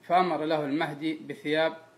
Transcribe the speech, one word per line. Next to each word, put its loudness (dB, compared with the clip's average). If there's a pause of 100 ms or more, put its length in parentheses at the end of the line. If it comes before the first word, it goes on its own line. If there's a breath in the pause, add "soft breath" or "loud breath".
فأمر 2
له 0
المهدي -2 (100)
بثياب 0 (240)